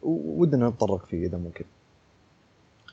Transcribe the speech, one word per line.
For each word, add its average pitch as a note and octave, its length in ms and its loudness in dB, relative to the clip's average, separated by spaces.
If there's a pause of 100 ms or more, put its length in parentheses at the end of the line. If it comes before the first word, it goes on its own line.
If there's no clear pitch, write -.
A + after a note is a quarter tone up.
ودنا D3+ 640 2
نتطرق G2+ 380 0
فيه E2+ 200 -4
إذا F2 120 -4
ممكن. E2+ 260 -10 (1300)